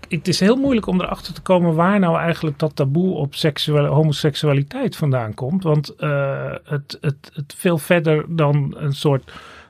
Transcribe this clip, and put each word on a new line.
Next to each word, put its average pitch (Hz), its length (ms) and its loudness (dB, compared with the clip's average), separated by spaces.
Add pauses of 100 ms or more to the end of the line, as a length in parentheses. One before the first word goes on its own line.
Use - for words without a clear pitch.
het 175 200 -4
is 175 120 0
heel 208 160 4
moeilijk 269 300 0
om 185 140 0
erachter 175 340 -6
te - 80 -16
komen 175 320 2
waar 180 240 2
nou 165 200 2
eigenlijk 156 400 -2
dat 156 180 -2
taboe 160 380 0
op 143 200 -4
seksuele, 147 540 0
homoseksualiteit 151 1080 0
vandaan 123 380 0
komt. 160 280 -2
Want, 151 260 0
eh, 139 680 -4 (100)
het, - 360 -8
het, - 340 -4
het 143 220 -10
veel 175 220 0
verder 156 500 2
dan 147 500 0
een 143 160 -4
soort 139 380 0 (380)